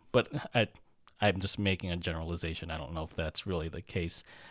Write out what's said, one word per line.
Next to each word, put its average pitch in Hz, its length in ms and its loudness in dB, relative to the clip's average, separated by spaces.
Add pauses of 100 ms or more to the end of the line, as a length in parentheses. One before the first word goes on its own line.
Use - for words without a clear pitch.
(120)
But 120 160 6 (260)
I, 110 140 6 (500)
I'm 98 220 4
just 95 180 0
making 95 340 2
a 87 40 0
generalization. 85 720 -4
I 80 60 -4
don't 71 160 -6
know 80 120 -4
if - 120 -12
that's 80 300 -4
really 82 240 0
the 85 100 -10
case. - 420 -4 (280)